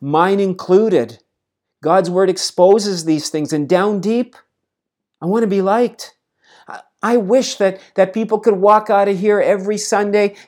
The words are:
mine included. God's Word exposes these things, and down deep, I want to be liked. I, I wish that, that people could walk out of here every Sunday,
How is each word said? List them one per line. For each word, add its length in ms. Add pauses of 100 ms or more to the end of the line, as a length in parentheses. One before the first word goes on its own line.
mine 400
included. 840 (600)
God's 280
Word 180
exposes 760
these 240
things, 240
and 160
down 320
deep, 340 (880)
I 60
want 160
to 60
be 140
liked. 540 (500)
I, 140 (220)
I 160
wish 380
that, 240 (140)
that 200
people 260
could 140
walk 360
out 180
of 100
here 220
every 380
Sunday, 560 (140)